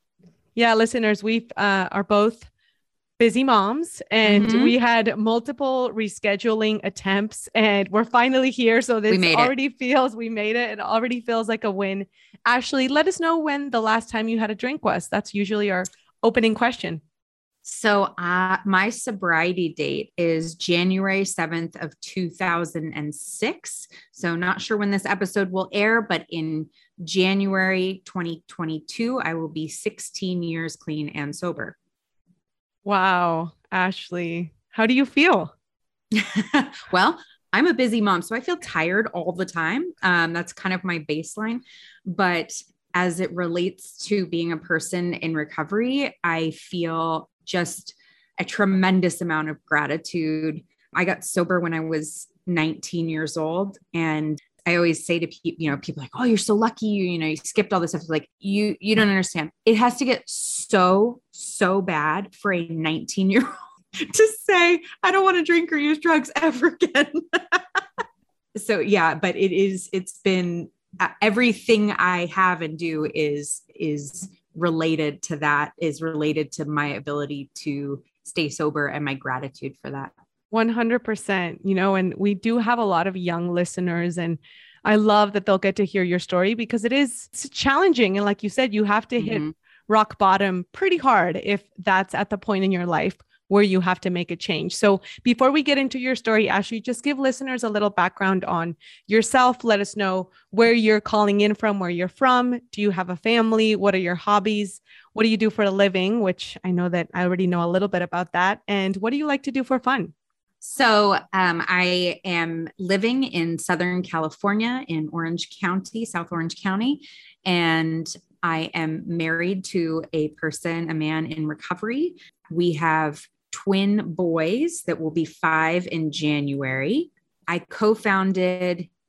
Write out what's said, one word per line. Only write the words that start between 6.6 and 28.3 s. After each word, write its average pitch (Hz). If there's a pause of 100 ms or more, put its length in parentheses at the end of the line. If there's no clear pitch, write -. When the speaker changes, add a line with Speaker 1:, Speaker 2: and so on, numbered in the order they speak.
Speaker 1:
attempts, 202
and 202
we're 214
finally 262
here. 233
So 226
this 214
Speaker 2:
We 190
made 170
it. -
Speaker 1:
already 262
feels, 254
we 226
made 214
it. 240
It 208
already 233
feels 226
like 220
a 214
win. 196 (380)
Ashley, 254
let 302
us 370
know 330
when 285
the 233
last 220
time 226
you 226
had 214
a 214
drink 262
was. 180
That's -
usually 202
our 185 (400)
opening 226
question. 202 (600)
Speaker 2:
So, 202
uh, 180
my 196
sobriety 180
date 143
is 165
January 190
seventh 165
of 156
two 185
thousand 170
and 147
six. - (220)
So 165
not 180
sure 220
when 202
this 196
episode 196
will 185
air, 220
but 175
in 160 (360)
January 190
twenty 170